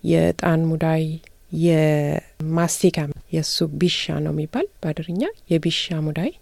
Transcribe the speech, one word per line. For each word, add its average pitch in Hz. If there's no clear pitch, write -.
የዕጣን 165
ሙዳይ፣ 160
የማስቲካ፣ 156
የሱ 160
ቢሻ 156
ነው 151
የሚባል 156
በአደርኛ 170
የቢሻ 165
ሙዳይ፣ 156